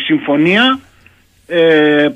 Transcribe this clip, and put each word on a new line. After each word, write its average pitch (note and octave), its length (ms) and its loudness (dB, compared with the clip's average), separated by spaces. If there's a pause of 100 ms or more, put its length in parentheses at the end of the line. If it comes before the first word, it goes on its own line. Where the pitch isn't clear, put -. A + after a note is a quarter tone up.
συμφωνία E3+ 760 0 (680)
ε, D3+ 680 2